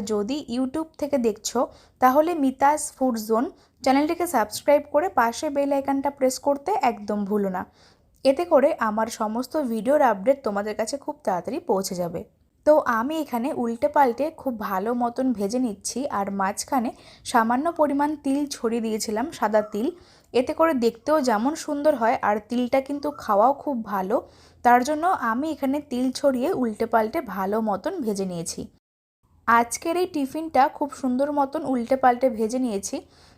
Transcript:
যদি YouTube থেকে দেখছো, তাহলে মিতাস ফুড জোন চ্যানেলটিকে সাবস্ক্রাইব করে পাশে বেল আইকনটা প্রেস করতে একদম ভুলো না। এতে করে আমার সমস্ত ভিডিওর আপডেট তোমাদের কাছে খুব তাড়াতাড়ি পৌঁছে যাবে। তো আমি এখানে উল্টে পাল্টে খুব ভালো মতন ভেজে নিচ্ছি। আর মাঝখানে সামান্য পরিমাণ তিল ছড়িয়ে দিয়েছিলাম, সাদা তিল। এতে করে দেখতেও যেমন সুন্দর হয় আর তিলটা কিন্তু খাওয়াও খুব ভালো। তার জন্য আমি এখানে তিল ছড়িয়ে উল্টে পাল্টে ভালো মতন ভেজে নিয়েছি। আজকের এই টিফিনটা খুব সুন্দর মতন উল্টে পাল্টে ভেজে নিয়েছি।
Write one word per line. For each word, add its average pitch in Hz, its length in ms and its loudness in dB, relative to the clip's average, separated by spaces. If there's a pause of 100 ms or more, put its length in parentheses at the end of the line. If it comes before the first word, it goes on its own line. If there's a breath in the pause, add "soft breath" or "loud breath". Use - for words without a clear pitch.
(120)
যদি 214 260 -2 (180)
YouTube 262 360 -4 (100)
থেকে 285 160 0 (100)
দেখছো, 220 320 -2 (420 loud breath)
তাহলে 294 300 4 (120)
মিতাস 277 380 2 (140)
ফুড 254 200 0 (120)
জোন 226 180 2 (380 soft breath)
চ্যানেলটিকে 302 420 2 (100)
সাবস্ক্রাইব 285 480 2 (100)
করে 311 140 2 (120)
পাশে 233 260 0 (100)
বেল 285 200 0
আইকনটা 277 420 -2
প্রেস 262 180 2 (120)
করতে 285 240 0 (200)
একদম 208 280 -4 (100)
ভুলো 202 260 0
না। 185 60 -6 (640 soft breath)
এতে 269 260 4
করে 285 180 6 (180)
আমার 220 200 0 (120)
সমস্ত 220 340 -4 (180)
ভিডিওর 233 300 2 (100)
আপডেট 214 340 2
তোমাদের 208 340 -2
কাছে 226 240 -4
খুব 294 120 -8 (100)
তাড়াতাড়ি 196 320 -2 (120)
পৌঁছে 190 320 0
যাবে। 175 200 -6 (440)
তো 302 100 8 (240)
আমি 277 240 -4
এখানে 247 260 -4 (140)
উল্টে 233 320 -2
পাল্টে 269 300 2 (160)
খুব 262 120 -4 (160)
ভালো 196 200 -2 (120)
মতন 240 260 -2 (100)
ভেজে 208 280 -2
নিচ্ছি। 214 340 -6 (200)
আর 196 80 -2 (120)
মাঝখানে 220 500 -2 (420 loud breath)
সামান্য 240 340 2 (140)
পরিমাণ 294 300 2 (140)
তিল 277 160 0 (160)
ছড়িয়ে 226 300 -2
দিয়েছিলাম, 220 400 -4 (120)
সাদা 214 240 2 (120)
তিল। 214 140 -2 (460 soft breath)
এতে 254 260 0
করে 320 140 4 (120)
দেখতেও 285 320 2 (120)
যেমন 233 240 2 (120)
সুন্দর 294 360 2
হয় 233 160 4 (100)
আর 208 100 2 (120)
তিলটা 247 380 0
কিন্তু 285 200 -6 (160)
খাওয়াও 220 300 4 (100)
খুব 285 120 -2 (160)
ভালো। 196 240 -2 (500 soft breath)
তার 247 220 8
জন্য 302 180 0 (260)
আমি 262 220 -2
এখানে 277 240 -2 (120)
তিল 254 160 -2 (140)
ছড়িয়ে 269 300 2 (120)
উল্টে 226 320 -2
পাল্টে 226 260 2 (160)
ভালো 202 220 -2 (120)
মতন 202 240 -2 (120)
ভেজে 202 260 -2
নিয়েছি। 170 300 -8 (840)
আজকের 240 540 2
এই 359 120 0
টিফিনটা 302 500 0 (140)
খুব 285 120 -4 (120)
সুন্দর 262 260 0 (120)
মতন 277 220 -2 (100)
উল্টে 254 320 0
পাল্টে 247 240 4 (100)
ভেজে 226 280 -2
নিয়েছি। 202 300 -4 (420 soft breath)